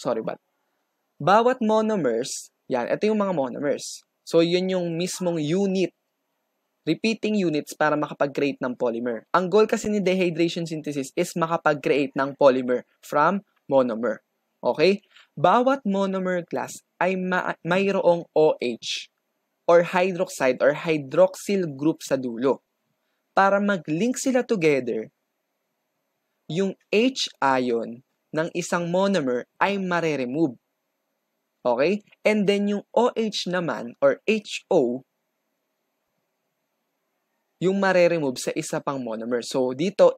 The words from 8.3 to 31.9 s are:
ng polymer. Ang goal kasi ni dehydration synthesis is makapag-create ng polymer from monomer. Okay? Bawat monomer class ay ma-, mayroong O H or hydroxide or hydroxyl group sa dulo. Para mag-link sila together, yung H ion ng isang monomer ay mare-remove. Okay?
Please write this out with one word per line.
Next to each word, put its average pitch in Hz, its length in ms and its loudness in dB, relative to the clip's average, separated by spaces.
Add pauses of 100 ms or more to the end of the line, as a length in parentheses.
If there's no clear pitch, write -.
ng 123 160 -4
polymer. 117 600 -4
Ang 180 160 0
goal 214 160 4
kasi 214 240 -2
ni 208 80 0
dehydration 175 640 0
synthesis 151 520 -8
is 175 200 -4
makapag-create 156 800 0
ng 139 200 -2
polymer 127 520 4 (160)
from 170 400 0 (240)
monomer. 117 560 0 (400)
Okay? 156 400 2 (320)
Bawat 240 480 2
monomer 190 640 -2
class 127 320 -8 (200)
ay 185 200 0
ma-, 185 440 -4
mayroong 175 680 2
O 156 280 4
H - 520 -8 (560)
or 175 160 6
hydroxide 175 760 0
or 131 160 6
hydroxyl 165 1000 0
group 151 240 -2
sa - 160 -2
dulo. 123 480 -2 (720)
Para 196 240 4
mag-link 202 560 -2
sila 247 280 0
together, 139 680 0 (1400)
yung 190 280 -2 (160)
H 247 360 0 (120)
ion 123 640 0 (280)
ng 160 200 -2
isang 175 400 -4
monomer 170 640 0
ay 196 240 0
mare-remove. 156 800 -2 (1040)
Okay? 143 400 0 (160)